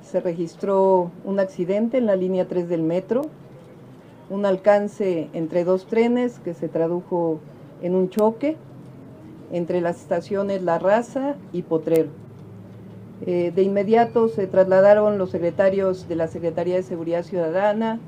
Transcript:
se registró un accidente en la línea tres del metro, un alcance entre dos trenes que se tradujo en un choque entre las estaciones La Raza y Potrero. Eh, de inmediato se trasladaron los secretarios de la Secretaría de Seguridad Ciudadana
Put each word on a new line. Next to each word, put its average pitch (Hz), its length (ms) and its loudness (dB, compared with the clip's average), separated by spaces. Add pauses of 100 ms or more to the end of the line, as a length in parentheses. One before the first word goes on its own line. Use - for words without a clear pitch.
se - 160 -4
registró 185 880 0 (160)
un 196 140 -2
accidente 196 580 -2
en 247 80 2
la 202 100 2
línea 185 320 -2
tres 175 220 -4
del 165 140 -2
metro, 185 400 -2 (1040)
un 202 160 -4
alcance 190 880 2
entre 165 300 -2
dos 185 240 0
trenes 240 500 0
que 175 160 -8
se 165 160 -6
tradujo 165 720 -2 (420)
en 180 140 -2
un 185 160 2
choque 226 460 0 (960)
entre 175 300 -2
las 170 200 -2
estaciones 196 600 -4
La 170 160 0
Raza 233 580 0 (160)
y 175 120 -6
Potrero. 160 460 0 (1160)
Eh, 175 300 0
de 190 80 4
inmediato 220 680 2
se 220 160 -2
trasladaron 202 720 6
los 185 140 -2
secretarios 180 760 0
de 170 80 -4
la 165 120 0
Secretaría 170 480 -4
de 185 80 0
Seguridad 170 400 -4
Ciudadana 208 840 -2